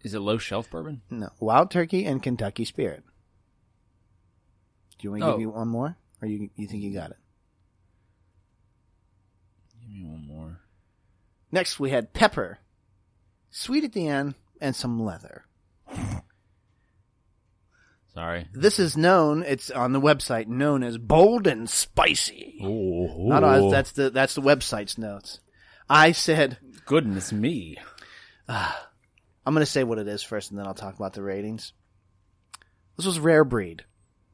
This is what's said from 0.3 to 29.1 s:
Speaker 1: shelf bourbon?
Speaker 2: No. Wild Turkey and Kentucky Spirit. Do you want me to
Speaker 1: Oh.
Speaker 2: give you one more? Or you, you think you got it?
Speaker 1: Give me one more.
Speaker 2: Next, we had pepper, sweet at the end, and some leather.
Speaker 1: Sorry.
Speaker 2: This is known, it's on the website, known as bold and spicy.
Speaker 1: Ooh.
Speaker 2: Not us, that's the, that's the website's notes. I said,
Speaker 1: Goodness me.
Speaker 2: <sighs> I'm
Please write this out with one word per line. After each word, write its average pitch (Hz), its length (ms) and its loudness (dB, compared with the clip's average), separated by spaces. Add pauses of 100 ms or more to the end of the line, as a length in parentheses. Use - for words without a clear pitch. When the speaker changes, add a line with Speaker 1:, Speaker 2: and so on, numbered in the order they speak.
Speaker 1:
shelf 113 320 -6
bourbon? 147 400 -10
Speaker 2:
No. 107 200 -8 (100)
Wild 123 320 4
Turkey 180 340 0
and 139 160 -2
Kentucky 113 440 -4
Spirit. 87 400 -6 (1900)
Do - 60 -14
you 101 80 -8
want 104 80 -6
me 165 60 -2
to - 20 4
Speaker 1:
Oh. 139 60 2
Speaker 2:
give 110 80 -2
you 110 80 -4
one 113 180 -6
more? 127 280 -4 (240)
Or 110 60 -8
you, 104 300 -6
you 104 100 -8
think 101 160 -10
you 101 100 -8
got 87 200 -10
it? - 60 -20 (2500)
Speaker 1:
Give 117 100 -20
me 98 200 -16
one 78 160 -14
more. 80 320 -16 (920)
Speaker 2:
Next, 175 260 -2
we 139 120 -2
had 120 220 0
pepper, 110 460 0 (960)
sweet 294 320 -2
at 240 80 -6
the 170 160 -2
end, 143 260 -2 (260)
and 139 140 -2
some 117 300 -4
leather. - 400 -10 (2750)
Speaker 1:
Sorry. 85 400 -8
Speaker 2:
This 180 280 2
is 156 160 0
known, 160 480 4
it's 139 260 -4
on 127 220 -2
the 135 80 2
website, 131 480 2
known 135 340 0
as 117 160 -6
bold 190 480 6
and 117 240 0
spicy. - 920 0
Speaker 1:
Ooh. 92 640 -2
Speaker 2:
Not 143 160 6
us, 135 280 6
that's 135 200 2
the, 135 180 0
that's 131 240 2
the 139 80 -2
website's 127 560 0
notes. 101 400 -12 (520)
I 156 220 10
said, 151 440 2 (300)
Speaker 1:
Goodness 110 440 0
me. 104 460 -4 (340)
Speaker 2:
<sighs> - 380 -20
I'm - 1040 -8